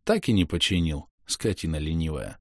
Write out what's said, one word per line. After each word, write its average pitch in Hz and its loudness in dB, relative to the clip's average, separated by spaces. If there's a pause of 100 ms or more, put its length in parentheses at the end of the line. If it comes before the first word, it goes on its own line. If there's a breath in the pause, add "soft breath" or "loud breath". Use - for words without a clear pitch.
так 208 2
и 120 4
не 95 6
починил, 82 0 (200)
скотина 85 -2
ленивая. 78 -4